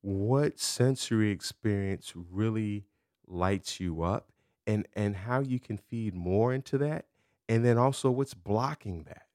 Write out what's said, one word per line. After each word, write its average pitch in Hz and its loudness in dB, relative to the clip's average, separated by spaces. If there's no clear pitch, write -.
what 113 0
sensory 117 0
experience 98 -4
really 104 -4
lights 92 -2
you 82 -2
up 92 -2
and, 107 0
and 104 -2
how 123 -2
you 127 -2
can 110 -8
feed 110 -6
more 98 2
into 135 -4
that. 151 -2
And 113 4
then 117 6
also 131 4
what's 135 -2
blocking 101 -2
that? - -18